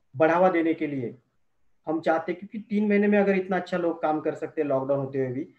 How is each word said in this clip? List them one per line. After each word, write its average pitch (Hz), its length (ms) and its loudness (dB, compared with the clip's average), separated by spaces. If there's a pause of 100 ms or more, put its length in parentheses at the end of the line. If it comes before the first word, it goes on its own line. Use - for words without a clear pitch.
(160)
बढ़ावा 165 340 4
देने 160 240 2
के 156 120 -4
लिए 123 320 -6 (680)
हम 160 140 -4
चाहते, 165 320 0
क्योंकि 202 260 -10
तीन 208 300 -2
महीने 202 180 4
में 208 120 4
अगर 196 180 4
इतना 185 200 -2
अच्छा 180 200 -4
लोग 170 260 -2
काम 156 180 0
कर 151 140 -2
सकते 151 280 -6
हैं 143 60 0
lockdown 139 320 0
होते 135 180 -4
हुए 131 100 0
भी, 131 200 -6 (100)